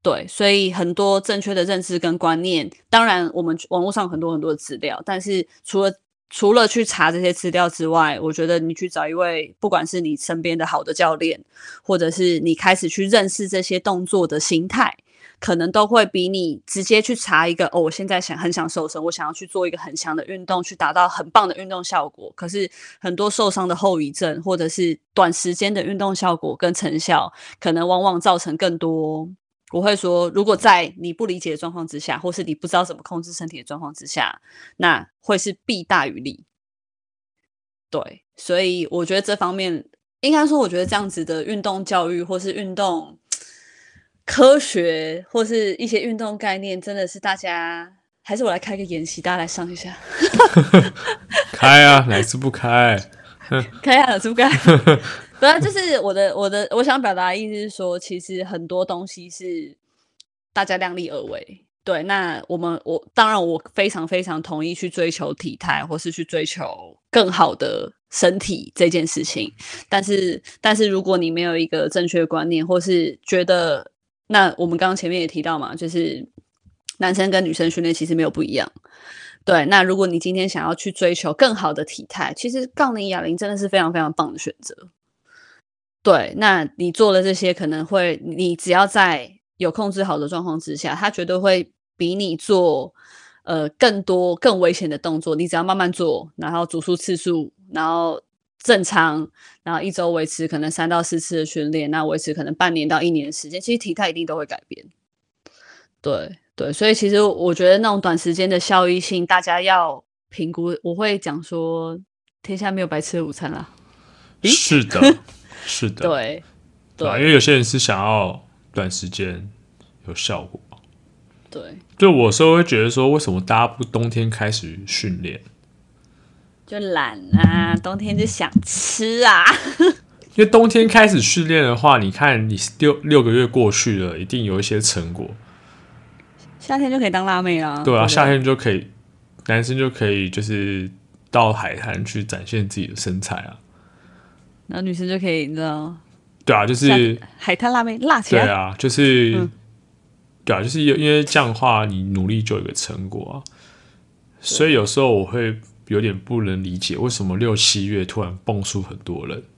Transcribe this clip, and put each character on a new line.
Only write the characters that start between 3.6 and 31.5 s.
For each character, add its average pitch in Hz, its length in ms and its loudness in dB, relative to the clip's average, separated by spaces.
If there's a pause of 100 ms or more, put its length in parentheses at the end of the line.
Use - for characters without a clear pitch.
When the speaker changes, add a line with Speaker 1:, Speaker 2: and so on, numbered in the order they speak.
Speaker 1:
网 180 140 -2
络 196 100 -2
上 196 140 -2
有 180 40 -10
很 160 80 -8
多 165 140 -4
很 160 80 -4
多 156 120 -4
的 151 40 -2
资 - 220 -14
料， 147 280 -8
但 190 140 -6
是 190 260 -4 (200)
除 196 180 -2
了， 196 100 0 (360)
除 208 240 2
了 233 120 6
去 226 200 0
查 165 260 2
这 170 80 -4
些 180 140 2
资 175 180 -6
料 175 160 2
之 165 180 -6
外， 156 360 2
我 156 100 -4
觉 160 160 -2
得 170 120 0
你 165 140 -4
去 180 140 -8
找 156 180 -6
一 156 80 -6
位， 165 460 -4
不 214 80 -4
管 165 180 0
是 180 140 -6
你 156 160 -2
身 165 260 -6
边 165 160 -2
的 160 80 -2
好 151 160 -4
的 156 120 -8
教 160 220 2
练， 160 280 -4 (400)
或 190 140 0
者 165 120 2
是 175 300 0
你 160 160 0
开 190 180 2
始 185 140 -2
去 196 220 -4
认 202 180 4
识 190 220 -6
这 185 120 -2
些 180 160 -4
动 185 280 -2
作 180 200 2
的 151 140 -4
形 170 300 0
态， 226 260 0 (420)
可 180 180 -2
能 170 140 -2
都 214 160 4
会 214 200 4
比 180 240 -2
你 180 360 -4
直 - 160 -6
接 214 200 4
去 240 120 -2
查 170 320 0
一 170 80 0
个 165 200 0
，“哦， 175 80 2
我 160 100 0
现 196 160 -10
在 185 140 -2
想， 143 160 -10
很 175 140 -2
想 165 180 -4
瘦 160 180 -6
身， 156 160 -10
我 170 80 -2
想 160 160 -8
要 160 60 -8
去 185 120 -16
做 180 220 -4
一 - 20 -4
个 170 80 -10
很 147 160 -16
强 160 220 -6
的 160 120 -6
运 185 180 -12
动， 180 180 -2
去 190 140 -12
达 156 160 -2
到 180 160 4
很 - 220 -8
棒 208 140 6
的 180 120 -4
运 190 100 -12
动 185 160 -8
效 156 240 -2
果。” - 300 -18
可 175 100 -10
是 190 240 -6 (300)
很 185 120 -6
多 202 160 0
受 208 220 0
伤 185 160 -4
的 180 80 0
后 185 240 0
遗 143 140 -4
症， 165 280 -4
或 185 140 -2
者 160 140 -4
是 170 280 -2 (160)
短 175 200 4
时 175 200 -4
间 202 200 -2
的 196 100 -4
运 196 140 -6
动 196 180 -2
效 180 220 0
果 - 180 -6
跟 180 180 -2
成 160 240 -4
效， 165 360 0 (260)
可 170 140 0
能 165 120 0
往 180 160 2
往 185 200 2
造 185 160 4
成 165 180 -6
更 170 220 -2
多， 160 520 -4 (420)
我 170 80 -4
会 202 160 2
说， 175 360 0
如 202 120 0
果 202 140 4
在 175 400 6
你 170 160 -8
不 220 140 -6
理 180 100 -4
解 165 140 -8